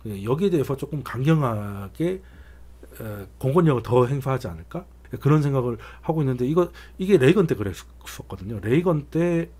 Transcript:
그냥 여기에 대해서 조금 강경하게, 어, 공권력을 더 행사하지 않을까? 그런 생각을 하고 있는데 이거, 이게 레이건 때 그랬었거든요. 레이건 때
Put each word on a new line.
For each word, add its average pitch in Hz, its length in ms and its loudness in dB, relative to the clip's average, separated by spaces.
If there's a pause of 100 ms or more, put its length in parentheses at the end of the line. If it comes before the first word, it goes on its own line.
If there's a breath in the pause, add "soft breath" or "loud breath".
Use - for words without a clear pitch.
그냥 101 220 -8
여기에 156 260 0
대해서 139 260 0
조금 143 280 -6
강경하게, 123 1160 -2 (800 soft breath)
어, 104 260 -10 (120)
공권력을 139 460 2
더 120 220 4
행사하지 135 420 -4
않을까? - 360 -12 (360)
그런 147 220 4
생각을 123 360 0 (220 loud breath)
하고 160 220 -2
있는데 127 240 0
이거, 175 240 2 (280 loud breath)
이게 185 180 4
레이건 156 300 2
때 135 80 -2
그랬었거든요. - 1080 -10
레이건 151 500 2
때 170 500 0